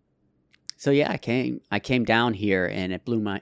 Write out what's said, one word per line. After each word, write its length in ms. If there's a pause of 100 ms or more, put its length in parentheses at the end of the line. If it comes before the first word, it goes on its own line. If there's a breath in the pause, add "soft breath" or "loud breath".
(760)
so 140
yeah, 200
I 80
came, 420 (100)
I 100
came 240
down 300
here, 320
and 260
it 120
blew 160
my, 220